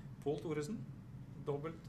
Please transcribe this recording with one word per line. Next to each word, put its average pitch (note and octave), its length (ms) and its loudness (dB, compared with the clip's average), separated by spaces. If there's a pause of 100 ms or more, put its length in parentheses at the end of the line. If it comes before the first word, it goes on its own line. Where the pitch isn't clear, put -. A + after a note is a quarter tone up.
(160)
Pål D3 240 4
Thoresen, D3+ 400 2 (580)
dobbelt, D3 400 2 (100)